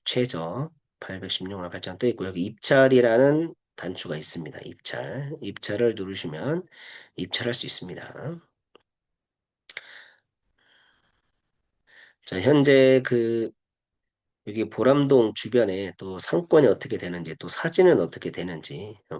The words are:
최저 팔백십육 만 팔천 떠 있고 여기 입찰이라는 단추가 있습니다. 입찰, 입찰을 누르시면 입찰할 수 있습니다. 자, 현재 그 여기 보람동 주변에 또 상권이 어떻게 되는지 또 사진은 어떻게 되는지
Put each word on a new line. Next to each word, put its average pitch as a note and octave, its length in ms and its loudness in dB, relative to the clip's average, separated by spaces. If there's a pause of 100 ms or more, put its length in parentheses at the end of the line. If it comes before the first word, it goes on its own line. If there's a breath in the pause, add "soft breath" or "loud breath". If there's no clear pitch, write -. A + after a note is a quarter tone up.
최저 A#2+ 640 -4 (300)
팔백십육 F#2+ 600 -10
만 F2+ 100 -10
팔천 F#2 280 -12
떠 B2 100 0
있고 G#2 180 -2
여기 F#2 180 -6
입찰이라는 C3+ 1120 4 (220)
단추가 E2+ 420 -8
있습니다. - 480 -6
입찰, C3+ 680 -8 (100)
입찰을 G#2 540 -2
누르시면 F#2+ 680 -6 (520 loud breath)
입찰할 A2+ 380 -6
수 - 120 -6
있습니다. - 760 -8 (3750 loud breath)
자, F#2+ 140 -6
현재 C3+ 640 6
그 A#2 460 0 (960)
여기 G#2+ 220 -4
보람동 C3 680 4
주변에 G2+ 600 0
또 F#2+ 220 -10
상권이 D#3+ 480 4
어떻게 - 300 0
되는지 E2+ 400 -8
또 F2+ 100 -14
사진은 E3 540 4
어떻게 E2 300 -6
되는지 F2+ 640 -10 (240)